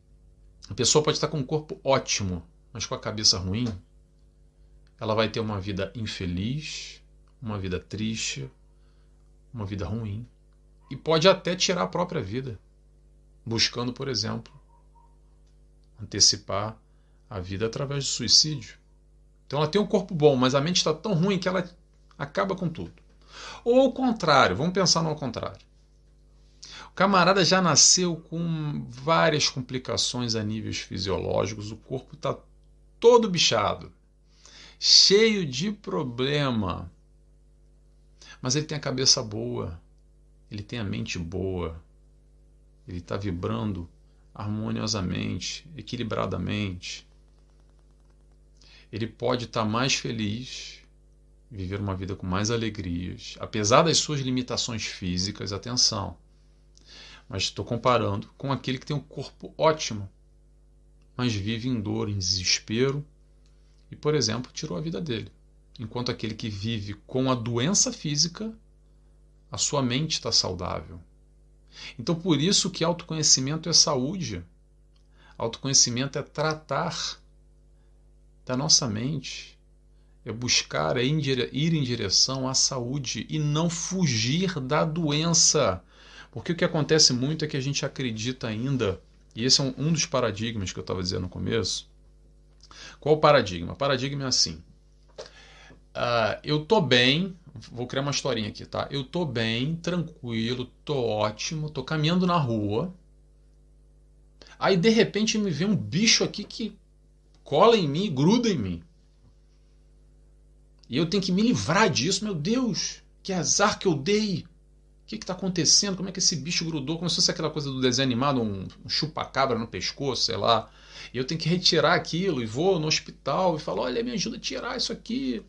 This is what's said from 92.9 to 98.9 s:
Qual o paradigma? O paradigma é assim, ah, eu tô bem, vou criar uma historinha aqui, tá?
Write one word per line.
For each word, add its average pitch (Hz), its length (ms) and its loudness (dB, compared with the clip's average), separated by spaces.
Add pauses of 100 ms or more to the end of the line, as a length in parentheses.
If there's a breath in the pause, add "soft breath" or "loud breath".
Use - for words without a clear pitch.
Qual 151 160 4
o 151 60 4
paradigma? 95 520 4
O 90 40 -10
paradigma 139 480 -2
é - 20 -4
assim, 85 360 0 (1300 loud breath)
ah, 120 500 0
eu 151 200 -2
tô 220 140 4
bem, 135 560 4 (380)
vou 123 140 -6
criar 135 160 -4
uma 143 80 -2
historinha 117 380 -2
aqui, - 180 -12
tá? - 240 -4